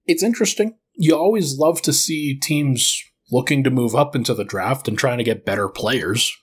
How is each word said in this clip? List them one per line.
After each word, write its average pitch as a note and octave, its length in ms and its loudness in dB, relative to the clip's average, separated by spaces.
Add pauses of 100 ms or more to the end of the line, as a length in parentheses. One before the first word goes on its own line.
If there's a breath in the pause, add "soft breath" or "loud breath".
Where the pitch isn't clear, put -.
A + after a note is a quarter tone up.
it's E3+ 160 2
interesting. A3 560 0 (160)
You D#3 220 4
always E3+ 420 2
love E3 240 2
to D3+ 100 0
see D3+ 420 -2
teams C#3+ 680 0 (280)
looking C3 340 2
to C3 60 4
move A#2+ 240 0
up C#3+ 200 2
into B2 200 0
the G2+ 100 -4
draft G2+ 440 -4
and G#2+ 100 -2
trying B2 200 0
to A#2 60 0
get A2 200 -2
better G2 240 -2
players G#2+ 760 -2